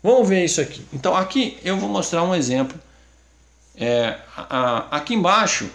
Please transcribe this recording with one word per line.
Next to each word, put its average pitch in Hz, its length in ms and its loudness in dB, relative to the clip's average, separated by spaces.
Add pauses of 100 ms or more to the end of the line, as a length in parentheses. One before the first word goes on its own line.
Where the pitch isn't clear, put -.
Vamos 226 280 4
ver 185 160 4
isso 160 160 0
aqui. - 320 -6
Então, 139 240 0
aqui 190 480 -2
eu 185 120 -2
vou 196 120 -4
mostrar 185 340 0
um 185 100 0
exemplo. 131 460 0 (960)
É, 117 400 0 (200)
a, 160 220 -6
a, 123 400 -2
aqui 147 160 -4
embaixo, 196 600 2